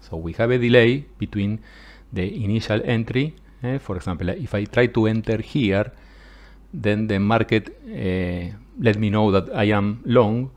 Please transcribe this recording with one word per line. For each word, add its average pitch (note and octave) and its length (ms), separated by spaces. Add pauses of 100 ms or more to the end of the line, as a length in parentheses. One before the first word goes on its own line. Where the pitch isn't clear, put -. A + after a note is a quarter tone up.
So - 160
we E2 160
have A#2 180
a B2+ 80
delay A#2+ 460 (120)
between G#2 420 (540)
the G#2 300
initial A2 400
entry. B2 500 (300)
Eh, B2+ 140
for G2+ 180
example, F2 340
if B2 260
I G2+ 100
try B2 220
to A#2 180
enter A2 340
here, G#2+ 520 (840)
then A2 340
the G2+ 120
market, A2 500 (160)
uh, F#2 680 (260)
let G#2+ 180
me G#2+ 120
know G#2+ 220
that F#2+ 240
I A2 100
am G#2 380
long A#2+ 540